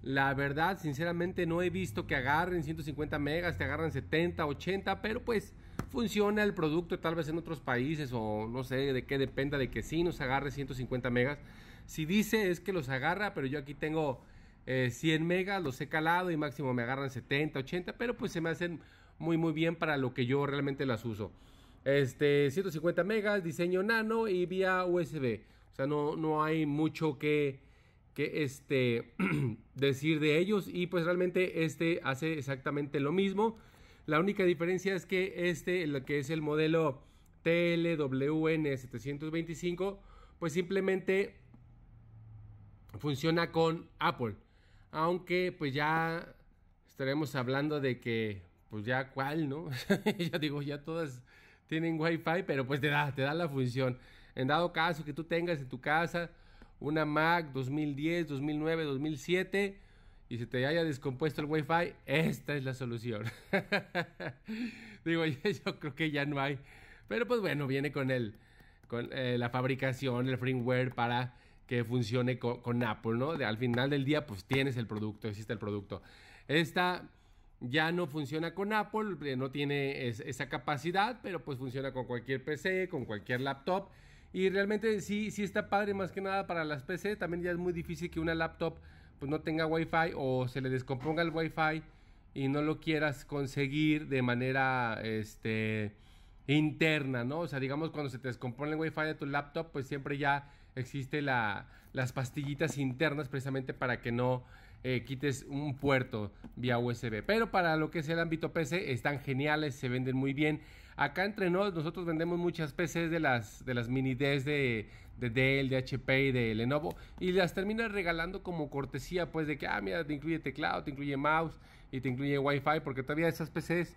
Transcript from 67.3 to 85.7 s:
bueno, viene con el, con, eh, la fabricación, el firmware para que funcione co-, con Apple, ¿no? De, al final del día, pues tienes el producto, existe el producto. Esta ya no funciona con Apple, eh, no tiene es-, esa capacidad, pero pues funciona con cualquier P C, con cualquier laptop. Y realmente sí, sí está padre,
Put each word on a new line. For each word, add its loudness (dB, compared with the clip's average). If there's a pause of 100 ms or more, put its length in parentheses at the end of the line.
bueno, 0
viene 0
con 0
el, 0 (520)
con, -4
eh, 0
la 0
fabricación, 0
el 0
firmware 0
para 0 (320)
que 0
funcione 2
co-, -2
con 0
Apple, 0
¿no? 0
De, -2
al 0
final 2
del 2
día, 2
pues -10
tienes 0
el -2
producto, -4
existe -8
el -4
producto. -6 (460)
Esta 0 (500)
ya 2
no 0
funciona -4
con -2
Apple, 0 (120)
eh, 0
no -2
tiene 0
es-, -4
esa -6
capacidad, -2
pero -6
pues -6
funciona -6
con -6
cualquier -4
P -4
C, 0
con -4
cualquier -2
laptop. -2 (420)
Y 2
realmente 2
sí, -2
sí -4
está -2
padre, 2